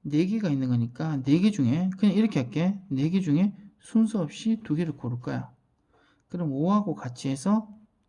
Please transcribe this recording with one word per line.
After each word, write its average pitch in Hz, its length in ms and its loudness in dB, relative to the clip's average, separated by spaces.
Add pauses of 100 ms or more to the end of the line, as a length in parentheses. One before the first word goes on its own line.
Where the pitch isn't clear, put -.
네 151 240 0
개가 208 240 0
있는 135 180 0
거니까 127 540 -2
네 143 180 4
개 208 100 4
중에, 165 480 2
그냥 202 160 4
이렇게 214 260 2
할게. 180 480 -2
네 139 220 0
개 190 100 2
중에 180 360 2 (240)
순서 220 420 0
없이 220 400 -2
두 151 120 -2
개를 160 220 -2
고를 123 240 -6
거야. 127 320 -8 (760)
그럼 175 240 -4
오하고 190 420 0
같이 127 340 -8
해서 196 400 0 (400)